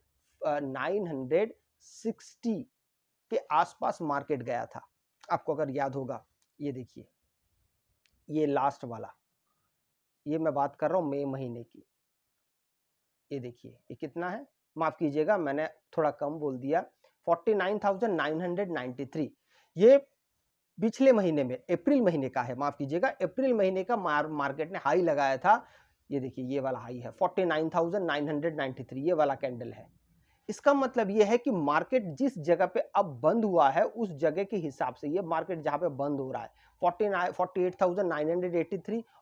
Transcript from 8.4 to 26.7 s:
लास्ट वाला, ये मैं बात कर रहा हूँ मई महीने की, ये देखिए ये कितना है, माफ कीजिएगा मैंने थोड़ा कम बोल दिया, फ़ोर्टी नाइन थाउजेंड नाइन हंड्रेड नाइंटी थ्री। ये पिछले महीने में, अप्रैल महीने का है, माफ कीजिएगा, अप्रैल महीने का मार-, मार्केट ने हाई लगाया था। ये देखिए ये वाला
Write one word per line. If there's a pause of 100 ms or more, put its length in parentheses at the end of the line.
लास्ट
वाला, (1120)
ये
मैं
बात
कर
रहा
हूँ
मई
महीने
की, (1500)
ये
देखिए
ये
कितना
है, (300)
माफ
कीजिएगा
मैंने (300)
थोड़ा
कम
बोल
दिया, (460)
फ़ोर्टी
नाइन
थाउजेंड
नाइन
हंड्रेड
नाइंटी
थ्री। (460)
ये (800)
पिछले
महीने
में,
अप्रैल
महीने
का
है,
माफ
कीजिएगा,
अप्रैल
महीने
का
मार-,
मार्केट
ने
हाई
लगाया
था। (460)
ये
देखिए
ये
वाला